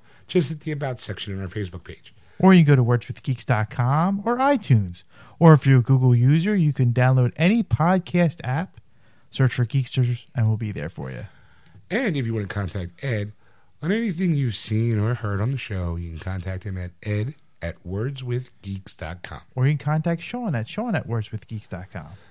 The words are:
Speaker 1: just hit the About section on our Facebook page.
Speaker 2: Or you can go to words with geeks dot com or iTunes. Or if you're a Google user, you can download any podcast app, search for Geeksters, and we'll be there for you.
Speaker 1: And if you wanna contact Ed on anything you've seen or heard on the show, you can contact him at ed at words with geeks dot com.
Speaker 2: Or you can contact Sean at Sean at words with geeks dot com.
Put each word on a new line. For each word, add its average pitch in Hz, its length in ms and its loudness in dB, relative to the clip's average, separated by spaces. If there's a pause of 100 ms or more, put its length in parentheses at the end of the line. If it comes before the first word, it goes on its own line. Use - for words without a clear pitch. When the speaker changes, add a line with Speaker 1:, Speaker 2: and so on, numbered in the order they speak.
(280)
Speaker 1:
just 156 220 0
hit 156 120 -8
the 156 100 -6
About 139 280 -6
section 101 360 -10
on 98 60 -6
our 92 80 -6
Facebook 92 340 -8
page. - 300 -20 (280)
Speaker 2:
Or 190 120 8
you 175 100 10
can 147 80 6
go 139 60 10
to 127 60 4
words 120 260 2
with - 120 -10
geeks 127 220 -6
dot 107 260 0
com 160 540 0
or 240 140 0
iTunes. 127 680 2 (360)
Or 165 120 10
if 143 160 6
you're 135 120 6
a 117 40 2
Google 127 320 4
user, 160 400 4
you 156 160 2
can 120 220 2
download 127 420 2
any 202 280 2
podcast 175 840 0
app, 147 340 -6 (500)
search - 260 2
for 120 100 0
Geeksters, 123 580 -2 (100)
and 110 140 2
we'll 110 80 2
be 107 160 -6
there 78 160 -6
for 65 240 -10
you. 62 140 -12 (640)
Speaker 1:
And 202 260 -2
if 131 100 -2
you 113 80 -4
wanna 104 140 -4
contact 90 560 -6
Ed 104 300 -4 (480)
on 160 100 -4
anything 190 440 0
you've 127 200 -2
seen 110 440 -2
or 113 160 0
heard 101 260 -4
on 120 100 -2
the 135 60 -4
show, 87 400 -6
you 85 140 -8
can 80 80 -12
contact 95 440 -8
him 95 140 -8
at 90 140 -8 (120)
ed 107 320 -4 (260)
at 85 240 -10
words 127 380 -6
with 123 280 -6 (100)
geeks 98 340 -12
dot 85 260 -10
com. - 200 -14 (120)
Speaker 2:
Or 127 140 0
you 151 80 2
can - 80 -8
contact 160 380 -2
Sean 233 340 -6
at 113 140 -6
Sean 226 260 -4
at - 120 -4
words 110 260 -4
with 107 120 -10
geeks 107 220 -12
dot 90 240 -12
com. 78 200 -14 (200)